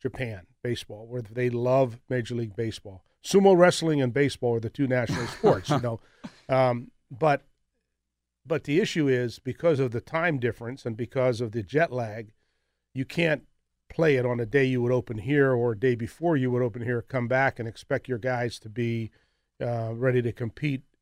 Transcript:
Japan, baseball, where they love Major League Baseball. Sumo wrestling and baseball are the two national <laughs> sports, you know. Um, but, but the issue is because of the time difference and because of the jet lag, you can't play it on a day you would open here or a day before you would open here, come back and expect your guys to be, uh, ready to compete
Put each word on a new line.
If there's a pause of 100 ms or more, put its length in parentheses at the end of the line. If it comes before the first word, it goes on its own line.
Japan, (120)
baseball,
where
they
love
Major
League
Baseball. (200)
Sumo
wrestling
and
baseball
are
the
two
national
<laughs>
sports,
you
know. (480)
Um, (220)
but, (1040)
but
the
issue
is
because
of
the
time
difference
and
because
of
the
jet
lag, (600)
you
can't (440)
play
it
on
a
day
you
would
open
here
or
a
day
before
you
would
open
here,
come
back
and
expect
your
guys
to
be, (520)
uh,
ready
to
compete (180)